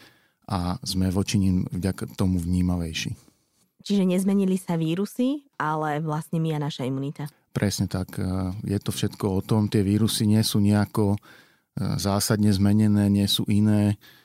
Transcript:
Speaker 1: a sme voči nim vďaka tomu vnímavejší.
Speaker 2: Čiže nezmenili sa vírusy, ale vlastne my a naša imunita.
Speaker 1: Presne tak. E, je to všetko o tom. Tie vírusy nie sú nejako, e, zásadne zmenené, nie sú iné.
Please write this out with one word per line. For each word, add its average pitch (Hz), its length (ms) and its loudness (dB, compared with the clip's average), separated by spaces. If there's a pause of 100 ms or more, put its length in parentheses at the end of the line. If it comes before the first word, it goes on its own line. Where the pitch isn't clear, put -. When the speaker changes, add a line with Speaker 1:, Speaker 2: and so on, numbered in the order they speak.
(460)
Speaker 1:
a 90 400 -4
sme 92 240 0
voči 95 320 0
nim 92 240 2
vďaka - 480 -6
tomu 92 240 0
vnímavejší. 87 800 -2 (640)
Speaker 2:
Čiže 202 240 0
nezmenili 190 540 2
sa 170 180 -4
vírusy, 208 800 -2
ale 156 460 -2
vlastne 160 340 -4
my 160 240 -2
a 147 60 -2
naša 143 180 -6
imunita. 135 400 -6 (300)
Speaker 1:
Presne 98 340 -2
tak. 92 300 -6
E, 92 340 -4 (160)
je 98 80 0
to 104 140 -4
všetko - 420 -4
o 95 80 0
tom. 107 300 0
Tie 110 160 2
vírusy 104 400 2
nie 107 160 4
sú - 160 0
nejako, 101 560 2
e, - 20 -10 (800)
zásadne 104 560 2
zmenené, 104 560 4
nie 101 180 4
sú - 220 0
iné. 104 480 4 (300)